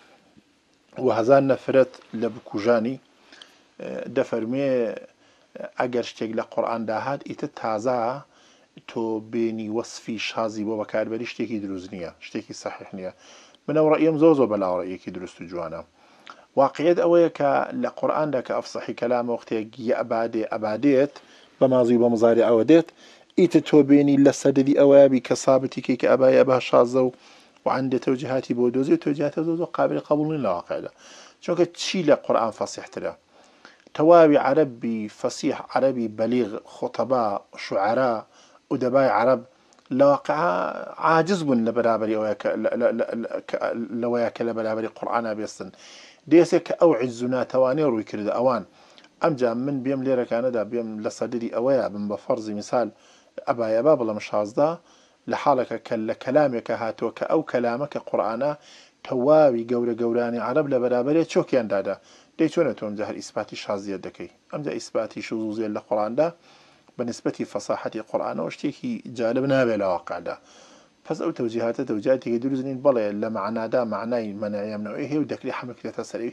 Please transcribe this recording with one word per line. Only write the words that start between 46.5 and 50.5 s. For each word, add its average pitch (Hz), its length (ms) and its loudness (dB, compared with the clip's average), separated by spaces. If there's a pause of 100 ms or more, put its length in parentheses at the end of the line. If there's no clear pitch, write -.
کە - 140 -4
ئەو 170 100 8 (100)
عیز 123 220 -4
و 123 40 -2
ناتەوانەی 127 640 0
ڕووی 110 180 -2
کردە 104 280 -4
ئەوان. 117 260 0 (580)
ئەمجا 123 320 0
من 135 300 -4
بێم 135 220 -2
لێرەکانەدا 120 640 0